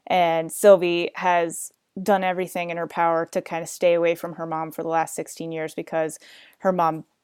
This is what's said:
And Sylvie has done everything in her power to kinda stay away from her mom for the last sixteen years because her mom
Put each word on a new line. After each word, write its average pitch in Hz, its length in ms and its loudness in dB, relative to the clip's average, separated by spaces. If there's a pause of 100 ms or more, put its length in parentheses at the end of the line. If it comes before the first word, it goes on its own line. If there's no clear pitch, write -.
And 165 440 0
Sylvie 175 640 6
has 175 560 -2 (300)
done 190 220 2
everything 180 460 -4
in 170 80 -6
her 170 100 -4
power 165 400 2
to 180 140 -4
kinda 170 260 -8
stay 175 260 2
away 170 220 4
from 170 200 -10
her 165 100 -8
mom 160 260 -6
for - 100 -10
the 165 80 -6
last 160 260 0
sixteen 165 360 -8
years 160 240 -6
because 160 440 -4 (400)
her 190 120 2
mom 160 340 0 (180)